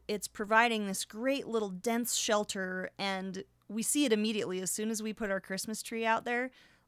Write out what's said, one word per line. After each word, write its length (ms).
it's 200
providing 600
this 160
great 440
little 220
dense 460
shelter, 840
and 460
we 160
see 220
it 80
immediately 480
as 100
soon 180
as 140
we 100
put 160
our 120
Christmas 420
tree 220
out 180
there, 260